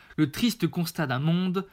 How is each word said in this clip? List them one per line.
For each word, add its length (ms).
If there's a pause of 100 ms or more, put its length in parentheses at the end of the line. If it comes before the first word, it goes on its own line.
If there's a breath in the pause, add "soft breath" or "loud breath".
(160 loud breath)
Le 140
triste 380
constat 400
d'un 100
monde 540